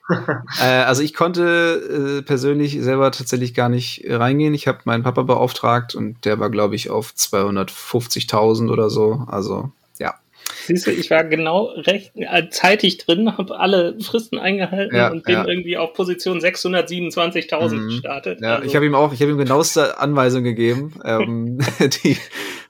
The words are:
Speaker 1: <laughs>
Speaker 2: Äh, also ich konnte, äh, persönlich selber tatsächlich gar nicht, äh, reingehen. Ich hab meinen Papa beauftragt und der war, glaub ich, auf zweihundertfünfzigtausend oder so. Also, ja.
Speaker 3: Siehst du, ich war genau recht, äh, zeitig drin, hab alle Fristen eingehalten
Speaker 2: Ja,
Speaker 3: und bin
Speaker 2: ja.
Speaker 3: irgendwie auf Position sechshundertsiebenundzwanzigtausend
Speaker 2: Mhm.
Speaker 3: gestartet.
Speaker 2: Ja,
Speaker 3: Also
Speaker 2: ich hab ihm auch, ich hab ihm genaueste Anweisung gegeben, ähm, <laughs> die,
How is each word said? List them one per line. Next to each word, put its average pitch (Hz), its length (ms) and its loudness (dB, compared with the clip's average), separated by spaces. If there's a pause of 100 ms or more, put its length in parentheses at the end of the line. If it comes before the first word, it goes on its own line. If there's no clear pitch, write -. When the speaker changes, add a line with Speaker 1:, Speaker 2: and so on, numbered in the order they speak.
Speaker 1:
<laughs> 151 360 -2 (180)
Speaker 2:
Äh, - 40 6
also 127 360 4
ich 151 120 -2
konnte, 165 1040 2
äh, - 20 -4
persönlich 143 580 0
selber 131 320 2
tatsächlich 123 420 -4
gar 123 160 2
nicht, 123 360 -2
äh, 127 100 -2
reingehen. 139 380 2
Ich 147 140 -4
hab - 180 -2
meinen 117 180 0
Papa 127 200 0
beauftragt 123 720 0
und 110 300 -8
der 107 140 2
war, 107 100 0
glaub 104 240 0
ich, 101 160 -6
auf 110 240 -4
zweihundertfünfzigtausend 110 1600 0
oder 113 200 2
so. 110 380 2
Also, 101 440 -6 (280)
ja. - 140 -4 (540)
Speaker 3:
Siehst 180 180 0
du, 208 60 2
ich 175 180 -2
war 160 140 4
genau 160 420 0 (100)
recht, 185 400 -2
äh, 165 340 -2
zeitig 196 480 2
drin, 202 380 0
hab 196 140 -4
alle 185 500 2
Fristen - 380 -4
eingehalten 190 580 -2
Speaker 2:
Ja, 120 160 4
Speaker 3:
und 165 120 -8
bin 180 100 0
Speaker 2:
ja. - 140 0
Speaker 3:
irgendwie 175 300 -4
auf 165 160 -4
Position 180 460 -2
sechshundertsiebenundzwanzigtausend 170 1400 -2
Speaker 2:
Mhm. 107 60 -6
Speaker 3:
gestartet. 131 540 -6
Speaker 2:
Ja, 113 140 0
Speaker 3:
Also 117 120 -2
Speaker 2:
ich 143 80 2
hab 147 80 4
ihm 147 100 2
auch, 143 180 4
ich 127 120 -6
hab 147 60 4
ihm 147 80 0
genaueste 143 600 2
Anweisung 131 440 2
gegeben, 120 500 0 (100)
ähm, 117 540 -2
<laughs> 135 460 0
die, 147 140 2 (520)